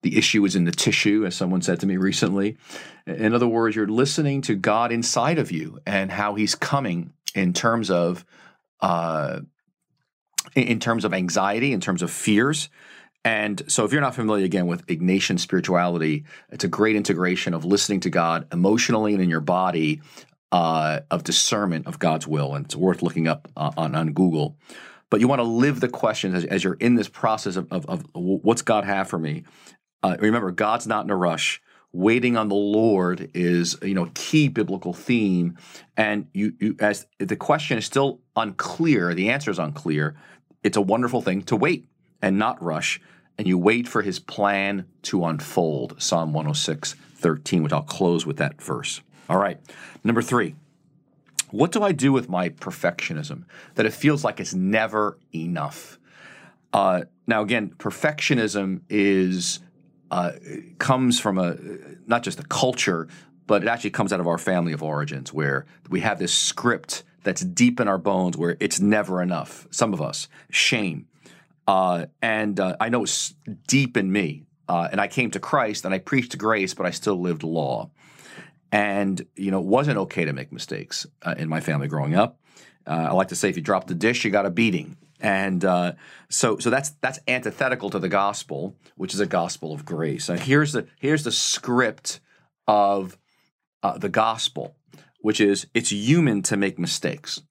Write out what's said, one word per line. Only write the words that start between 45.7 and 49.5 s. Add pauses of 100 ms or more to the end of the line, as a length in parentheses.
Psalm
one
oh
six
thirteen,
which
I'll
close
with
that
verse. (280)
All
right. (460)